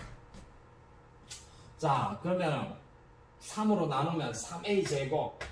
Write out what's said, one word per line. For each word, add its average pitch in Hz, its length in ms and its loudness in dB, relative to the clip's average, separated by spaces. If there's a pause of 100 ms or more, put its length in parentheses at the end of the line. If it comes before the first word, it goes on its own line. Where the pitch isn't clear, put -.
(1800)
자, 151 440 2
그러면 170 560 0 (640)
삼으로 208 460 2
나누면 165 460 0
삼 - 320 -8
에이 196 200 4
제곱 139 520 0 (140)